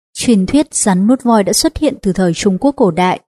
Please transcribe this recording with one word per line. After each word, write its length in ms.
truyền 320
thuyết 280
rắn 340
nuốt 160
voi 200
đã 100
xuất 240
hiện 240
từ 120
thời 200
Trung 240
Quốc 180
cổ 160
đại. 360